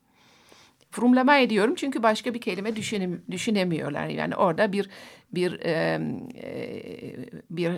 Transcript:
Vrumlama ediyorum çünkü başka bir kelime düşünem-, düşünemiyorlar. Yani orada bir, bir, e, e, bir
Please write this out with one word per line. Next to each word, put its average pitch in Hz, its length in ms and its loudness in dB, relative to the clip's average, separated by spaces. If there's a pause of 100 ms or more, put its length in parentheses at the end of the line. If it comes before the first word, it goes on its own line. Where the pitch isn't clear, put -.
(960)
Vrumlama 254 400 6
ediyorum 226 380 4
çünkü 262 280 -2
başka 220 300 2
bir 233 80 -10
kelime 202 340 -6
düşünem-, 185 460 -4 (100)
düşünemiyorlar. 170 760 0
Yani 156 280 -4
orada 190 360 2
bir, 196 180 -2 (420)
bir, 175 280 -2
e, 165 400 0 (440)
e, - 720 -10 (340)
bir 170 280 -2